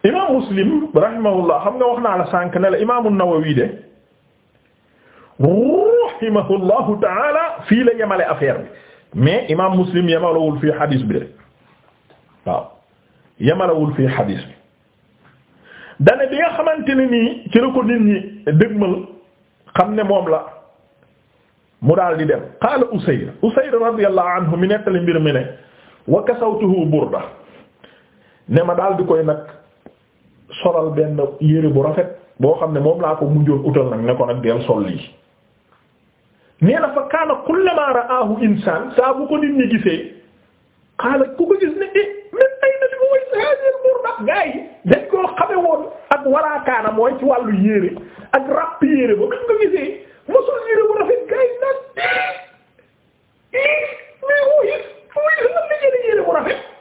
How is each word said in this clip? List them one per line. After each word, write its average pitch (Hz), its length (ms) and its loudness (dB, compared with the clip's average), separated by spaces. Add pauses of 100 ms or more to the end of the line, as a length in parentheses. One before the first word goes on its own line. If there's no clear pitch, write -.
Imam 330 380 2
Muslim 202 480 0
rahimahullah, 190 720 0
xam 226 140 -2
nga 247 80 2
wax 240 160 0
naa 202 160 0
la 170 160 -2
sànk 180 240 -2
ne 190 120 2
la 190 120 0
Imam 233 240 0
An-Nawawi 175 480 0
de 123 140 2 (2500)
rahimahullahu 208 800 0
ta'ala 294 680 -2
fii 240 160 4
la 233 100 4
yemale 202 300 0
affaire 143 360 -2
bi, - 100 -14 (440)
mais 156 360 2
Imam 185 260 2
Muslim 180 340 2
yemalewul 160 520 0
fii 151 180 2
hadis 135 240 0
bi 107 160 -2
de, - 80 -8 (1160)
waaw, - 220 -4 (720)
yemalewul 160 560 0
fii 131 120 2
hadis 104 380 -2
bi. - 80 -20 (1500)
Dane 262 300 4
bi 277 80 -4
nga 330 200 2
xamante 311 380 -2
ne 262 100 2
nii 240 460 0
ci 226 80 4
la 262 140 2
ko 254 100 0
nit 226 160 0
ñi 208 180 4 (420)
dëgmal, 208 360 2 (800)
xam 208 200 2
ne 214 80 0
moom 190 260 0
la, 156 120 0 (1400)
mu 151 140 4
daal 175 220 2
di 156 80 -2
dem. 139 160 0 (200)
Qaala 262 300 2
Usayr, 143 500 -2
Usayr 254 320 0
radiyallahu 208 540 2 (100)
anhu 170 200 -2
mi 185 100 0
nettali 208 340 0
mbir 170 180 0
mi 151 140 2
ne, 127 100 0 (640)
wa 160 160 2
kasawtuhu 214 600 0
burda, 147 360 0 (1300)
ne 160 140 2
ma 170 120 0
daal 190 220 0
di 180 80 0
koy 160 200 2
nag 151 160 -2 (1200)
solal 160 320 0
benn 151 220 0 (220)
yére 156 300 2
bu 135 140 2
rafet 156 240 0 (320)
boo 147 200 4
xam 160 140 -2
ne 143 60 -2
moom 165 220 2
laa 156 140 0
ko 151 100 -2
mujjoon 147 400 2
utal 131 240 0
nag, 113 120 -4
ne 123 140 0
ko 127 100 0
nag 123 160 -4
del 113 240 0
sol 104 200 0
lii. 87 240 -8 (1500)
Nee 233 180 4
na 320 140 0
fa 285 160 0
kaana 311 260 0
kullamaa 330 580 0
ra'aahu 240 520 -2
insaan, 185 480 0
saa 262 200 2
bu 277 140 -4
ko 302 100 -2
nit 294 200 0
ñi 254 120 2
gisee, 190 300 0 (1000)
qaala 269 260 0 (120)
ku 349 100 2
ko 392 100 2
gis 339 180 -4
ne, 392 120 -6
"Eh, - 200 0 (220)
min 523 200 2 (120)
ayna 539 240 0
li 523 140 -4
Uways 523 320 2
haadhihi 539 400 0
al-burda?" 523 400 0 (140)
Gaa 403 200 0
yi 269 140 -8 (240)
dañ - 240 2
koo 381 200 -2
xame - 300 -2
woon 330 240 2 (260)
ak 285 160 0
wala 294 400 0
kaana 220 280 -2
mooy 233 240 0
ci 262 100 -6
wàllu 240 280 0
yére 196 360 2 (380)
ak 262 180 -2
ràpp 311 380 -2
yére 269 320 2
ba, - 100 0
buñ 494 200 -6
ko 466 100 0
gisee, 370 500 -2 (180)
mu 480 140 0
sol 508 260 0
yére 440 200 2
bu 427 100 2
rafet, 453 300 0
gaa 508 180 -2
yi 494 160 0
naan, 523 200 -2 (160)
Eh, - 380 -2 (1200)
mais 494 60 -2 (640)
oui, 554 100 0 (280)
oui, 415 80 0 (460)
lan 605 540 0
la 605 120 0
yére, 523 260 2
yére 403 180 0
bu 339 60 0
rafet. 311 260 -2 (240)